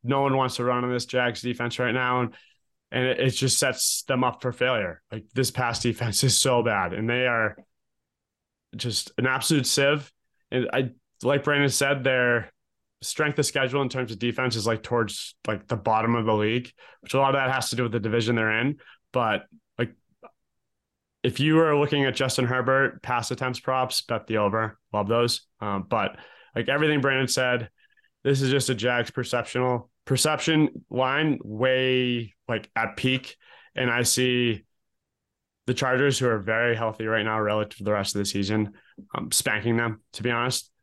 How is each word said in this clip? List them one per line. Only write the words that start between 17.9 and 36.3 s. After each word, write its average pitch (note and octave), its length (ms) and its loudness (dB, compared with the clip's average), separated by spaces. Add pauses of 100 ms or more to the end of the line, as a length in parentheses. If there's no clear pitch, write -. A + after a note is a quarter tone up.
the A#2 80 0
division A2+ 340 0
they're A2 240 2
in. C#3 180 -2 (360)
But, A2 300 0 (340)
like, A#2+ 160 -4 (1300)
if A#2+ 160 -2
you D#3 200 6
are D#3 180 4
looking C#3+ 280 2
at B2+ 100 0
Justin C3 300 0
Herbert B2+ 560 2
pass A#2+ 300 -2
attempts B2+ 280 -4
props, C3 420 -2
bet - 260 -6
the A2 100 0
over. G#2+ 400 0 (140)
Love G#2 160 -2
those. A#2 400 0 (140)
Um, G2+ 260 -4
but, G#2+ 300 -2 (380)
like, A#2 120 -4
everything D3 320 0
Brandon C3 280 0
said, B2 420 0 (540)
this C3+ 180 2
is C3 100 2
just C3+ 180 0
a C3 60 0
Jags A#2+ 360 0
perceptional B2 800 -2 (160)
perception D#3 840 2
line C3+ 540 0
way, B2+ 920 0 (140)
like, A2+ 280 -4
at A2 220 -4
peak. C3 400 -2 (380)
And B2+ 140 0
I A#2+ 120 0
see B2 600 0 (1040)
the B2+ 60 0
Chargers, C3 460 2
who B2+ 80 2
are A2+ 120 2